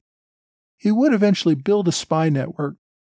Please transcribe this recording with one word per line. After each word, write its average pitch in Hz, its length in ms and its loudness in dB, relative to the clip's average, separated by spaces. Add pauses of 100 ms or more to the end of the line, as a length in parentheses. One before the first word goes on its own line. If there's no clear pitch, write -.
(760)
He - 160 -2
would 262 220 2
eventually 196 420 2
build 196 320 0
a 160 60 0
spy 160 340 -2
network, 143 480 -4 (380)